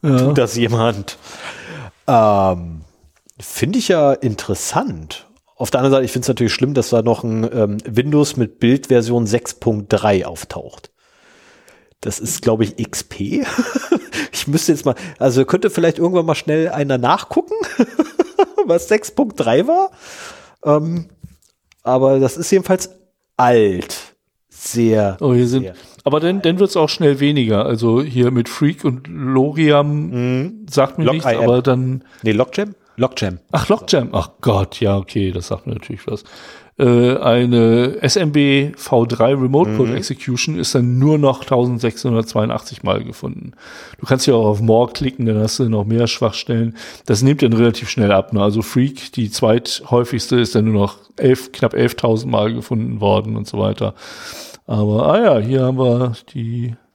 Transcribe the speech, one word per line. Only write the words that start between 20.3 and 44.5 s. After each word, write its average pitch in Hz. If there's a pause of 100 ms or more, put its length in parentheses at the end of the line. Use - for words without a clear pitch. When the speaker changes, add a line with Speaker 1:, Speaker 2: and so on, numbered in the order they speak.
Speaker 2:
Ähm, 160 (760)
aber 131
das 135
ist 170
jedenfalls 185 (480)
alt. 110 (340)
Sehr, 107
Speaker 1:
Oh, 135
hier 123
sind, 127
Speaker 2:
sehr 90 (280)
Speaker 1:
aber 147
dann, 180
dann 170
wird's 190
auch 156
schnell 143
weniger. 127
Also 117
hier 123
mit 120
Freak -
und 131
Loriam 147
Speaker 2:
Mhm. 131
Speaker 1:
sagt 135
mir 160
Speaker 2:
Log 160
Speaker 1:
nichts, 151
Speaker 2:
I 113
M. 113
Speaker 1:
aber 120
dann 127 (200)
Speaker 2:
Nee, 110
Logjam? 196 (200)
Logjam. 107 (120)
Speaker 1:
Ach, -
Logjam. 185
Ach - (100)
Gott, 98
ja, 98
okay, 95
das 87
sagt -
mir -
natürlich -
was. 107 (540)
Äh, 123
eine 120
S 131
M 170
B 143
V 117
drei 120
Remote 131
Code 117
Speaker 2:
Mhm. 123
Speaker 1:
Execution 127
ist -
dann 123
nur 151
noch 139
tausendsechshundertzweiundachtzig 117
Mal 101
gefunden. - (480)
Du -
kannst 131
ja 139
auch 113
auf 104